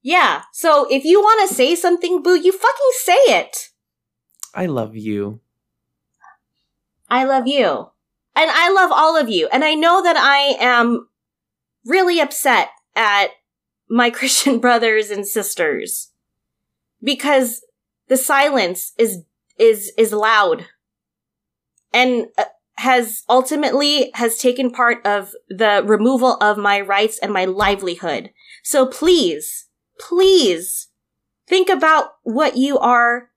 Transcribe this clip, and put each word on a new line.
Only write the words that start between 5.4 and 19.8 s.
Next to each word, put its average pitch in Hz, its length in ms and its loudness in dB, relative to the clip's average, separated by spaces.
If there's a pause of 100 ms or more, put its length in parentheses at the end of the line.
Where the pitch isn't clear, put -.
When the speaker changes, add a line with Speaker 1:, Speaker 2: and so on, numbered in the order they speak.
Speaker 1:
I 262 140 0
love 262 220 0
you. 220 440 -2 (460)
And 320 140 0
I 339 200 2
love 381 220 2
all 320 240 2
of 277 120 0
you. 175 240 -2
And 277 120 0
I 311 100 0
know 339 280 2
that 339 140 2
I 277 460 2
am 240 460 0 (760)
really 349 360 2
upset 254 480 0 (260)
at 202 340 0 (600)
my 240 220 2
<laughs> 233 80 -14
Christian 262 400 -2
brothers 226 520 0
and 202 160 -8
sisters - 840 -6 (920)
because 277 600 -2 (460)
the 262 80 2
silence 262 800 -2
is, 202 240 -2 (360)
is, 220 400 2